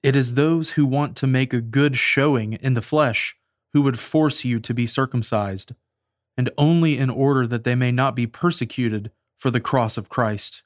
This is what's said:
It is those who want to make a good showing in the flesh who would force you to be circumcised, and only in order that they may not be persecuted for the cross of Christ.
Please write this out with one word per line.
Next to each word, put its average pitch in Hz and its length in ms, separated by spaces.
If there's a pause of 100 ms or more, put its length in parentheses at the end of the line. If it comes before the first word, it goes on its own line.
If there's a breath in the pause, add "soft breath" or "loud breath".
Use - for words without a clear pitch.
It 135 140
is 123 160
those 160 380
who 147 140
want 143 300
to 135 120
make 131 260
a 123 80
good 135 340
showing 123 580
in 131 200
the 117 80
flesh 143 560 (340)
who 147 120
would 135 140
force 156 460
you 120 160
to 120 140
be 117 120
circumcised, 113 880 (640)
and 123 220
only 160 400
in 131 120
order 135 380
that 117 160
they 123 100
may 123 200
not 131 200
be 120 140
persecuted 113 840 (260)
for - 120
the 120 120
cross 120 360
of 107 120
Christ. 107 560